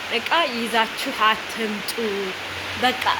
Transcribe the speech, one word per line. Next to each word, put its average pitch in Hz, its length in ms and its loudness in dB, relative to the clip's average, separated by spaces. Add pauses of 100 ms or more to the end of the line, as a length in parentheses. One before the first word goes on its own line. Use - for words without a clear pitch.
(100)
እቃ 233 200 -2 (200)
ይዛችሁ 233 640 0 (100)
አትምጡ። 214 680 0 (880)
በቃ 254 260 2 (160)